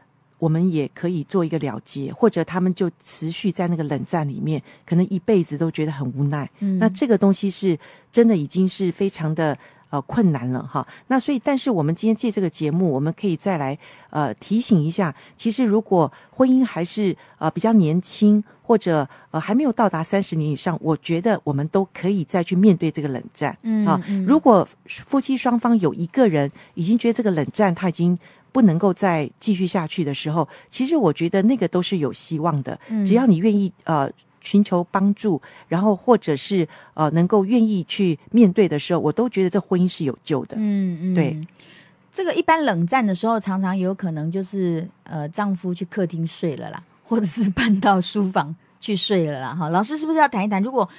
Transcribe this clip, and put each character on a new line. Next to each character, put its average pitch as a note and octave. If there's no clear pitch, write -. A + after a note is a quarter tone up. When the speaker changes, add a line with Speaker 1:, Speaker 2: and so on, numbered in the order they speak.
Speaker 1:
我 E3
们 E3+
也 D3
可 -
以 E3+
做 F#3
一 D#3
个 D#3
了 C#3
结， C#3
或 A3
者 F3
他 E3+
们 F3+
就 F3
持 -
续 F3
在 F3+
那 E3+
个 D#3+
冷 C#3
战 D#3
里 C#3
面， D3
可 -
能 F3+
一 F#3+
辈 G3
子 D3+
都 D#3+
觉 D#3
得 D#3
很 C#3
无 C#3
奈。 C#3+
Speaker 2:
嗯。 F#3+
Speaker 1:
那 A3
这 F#3+
个 A#3
东 G3
西 G3
是 F3+
真 A#3
的 A3
已 D3+
经 F#3+
是 F3+
非 G3
常 D#3+
的， D#3
呃， C#3+
困 G3
难 B2+
了 B2+
哈。 C3+
那 C4
所 C4+
以， C#4
但 C#4
是 C4+
我 F3+
们 D3+
今 F#3+
天 A3+
借 A3+
这 G3
个 F3+
节 D#3
目， E3+
我 C3
们 D#3
可 -
以 F3
再 F3+
来， C#3+
呃， C#3+
提 -
醒 F#3+
一 D#3
下， E3
其 A3+
实 B3+
如 G#3+
果 F3
婚 B3+
姻 B3+
还 E3+
是， G3
呃， D#3
比 E3+
较 A3
年 F3
轻， G#3
或 A#3+
者， D#3
呃， D#3
还 F#3
没 B3+
有 C#4+
到 A3
达 E3
三 G3
十 -
年 D3+
以 D3
上， C3
我 D3+
觉 E3+
得 G3+
我 D3
们 C#3+
都 F#3+
可 -
以 G3
再 F3
去 F#3
面 F#3+
对 D#3+
这 D3
个 D3+
冷 B2+
战。 -
Speaker 2:
嗯， A3
Speaker 1:
啊， F#3
Speaker 2:
嗯。 G3
Speaker 1:
如 C4+
果 G#3+
夫 -
妻 C4
双 A#3+
方 A#3
有 D#3
一 E3
个 B3+
人 D3
已 F3
经 G#3
觉 A#3
得 A#3
这 B3
个 G#3+
冷 D#3
战 F#3+
他 F#3
已 F3
经 F3
不 C4
能 E3+
够 F#3+
再 E3+
继 G#3
续 F#3
下 E3+
去 E3+
的 C#3
时 D3+
候， D#3
其 -
实 D#4+
我 G3+
觉 E3
得 G3
那 A#3
个 G#3+
都 -
是 F3+
有 C#3
希 -
望 D3+
的。 -
Speaker 2:
嗯。 G#3+
Speaker 1:
只 F#3+
要 B3
你 G3
愿 G#3
意， G3+
呃， D3
寻 -
求 F3+
帮 G3
助， G3+
然 E3
后 G#3
或 A3
者 D#3+
是， E3+
呃， D#3
能 E3+
够 G3
愿 A3+
意 G#3
去 F3
面 G#3+
对 F#3+
的 D3+
时 D3
候， E3
我 D3+
都 A3+
觉 F#3+
得 F#3
这 G3+
婚 F#3
姻 F#3
是 F3
有 B2+
救 C3+
的。 -
Speaker 2:
嗯， F#3+
嗯。 -
Speaker 1:
对。 D#3+
Speaker 2:
这 F#4+
个 E4
一 E4+
般 E4
冷 F3
战 B3+
的 G3
时 G3
候， A3+
常 F#3+
常 F#3+
有 F#3
可 F#3+
能 D#3
就 F#3+
是， F3+
呃， D3
丈 G3+
夫 F3+
去 F3+
客 F#3
厅 E3
睡 D#3+
了 A2+
啦， F3
或 A3+
者 G#3+
是 G3
搬 G#3+
到 F#3+
书 G3
房 E3
去 G#3+
睡 F3+
了 D3
啦， C3
哈。 D#3+
老 F3
师 C#4+
是 D#4
不 D#4
是 D#4+
要 D4+
谈 G3+
一 G#3
谈， G3
如 A3
果 A#3+